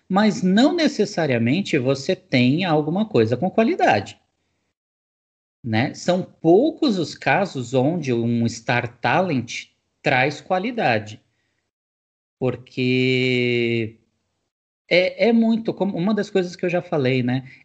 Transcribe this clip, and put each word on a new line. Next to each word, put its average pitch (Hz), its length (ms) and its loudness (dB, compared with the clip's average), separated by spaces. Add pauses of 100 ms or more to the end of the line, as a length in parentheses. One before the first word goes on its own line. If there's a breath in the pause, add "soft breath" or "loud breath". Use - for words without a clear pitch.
mas 196 340 2
não 220 320 4
necessariamente 170 1000 0
você 135 400 -2
tem 135 480 2
alguma 156 420 0
coisa 117 300 2
com 180 140 -2
qualidade, 226 680 0 (1500)
né? 113 300 -2
São 180 280 -2
poucos 220 760 2
os 156 180 -6
casos 139 580 -2
onde 139 380 0
um 117 360 0
Star 120 520 -4
Talent 135 680 -2 (360)
traz 139 380 0
qualidade, 175 800 -4 (1160)
porque 123 1600 -2 (920)
é, 185 400 2
é 240 40 4
muito, 226 420 2
como 190 220 -4
uma 185 180 -2
das 202 160 -4
coisas 180 260 -2
que - 80 -6
eu 180 60 -2
já 175 120 0
falei, 131 400 0
né? 127 260 -2 (160 loud breath)